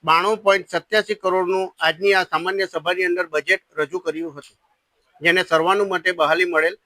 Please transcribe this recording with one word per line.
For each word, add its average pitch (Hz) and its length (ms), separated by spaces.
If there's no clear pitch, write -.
બાણું 175 320
પોઇન્ટ 196 320
સત્યાસી 208 460
કરોડનું 185 680
આજની 165 320
આ 185 120
સામાન્ય 185 420
સભાની 180 380
અંદર 175 220
બજેટ 156 360
રજૂ 156 220
કર્યું 160 340
હતું, - 260
જેને 170 220
સર્વાનુમતે 180 680
બહાલી 165 320
મળેલ 170 420